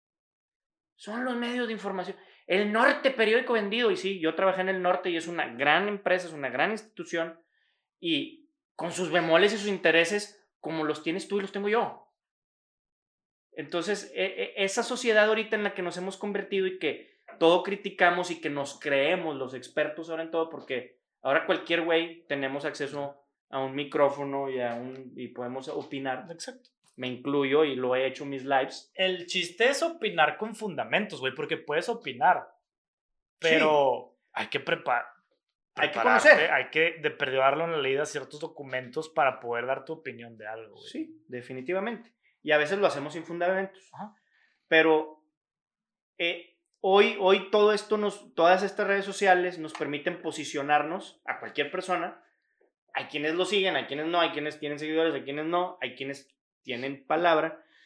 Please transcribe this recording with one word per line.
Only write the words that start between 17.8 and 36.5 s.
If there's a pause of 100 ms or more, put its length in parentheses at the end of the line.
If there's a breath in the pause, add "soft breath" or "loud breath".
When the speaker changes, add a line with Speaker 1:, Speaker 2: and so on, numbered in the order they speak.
Speaker 1:
y
que
nos
creemos
los
expertos
ahora
en
todo,
porque (240)
ahora
cualquier
güey
tenemos
acceso (300)
a
un
micrófono
y
a
un,
y
podemos
opinar.
Speaker 2:
Exacto. (260)
Speaker 1:
Me
incluyo
y
lo
he
hecho
en
mis
lives.
Speaker 2:
El
chiste
es
opinar
con
fundamentos,
güey,
porque
puedes
opinar, (920)
Speaker 1:
Sí.
Speaker 2:
pero (160)
hay
que
prepa-, (680)
Speaker 1:
Hay
que
Speaker 2:
prepararte,
Speaker 1:
conocer.